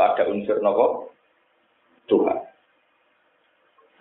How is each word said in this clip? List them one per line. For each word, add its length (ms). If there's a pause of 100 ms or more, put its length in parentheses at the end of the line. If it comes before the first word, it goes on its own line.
ada 240
unsur 340
napa? 460 (1040)
Tuhan. 400 (1500)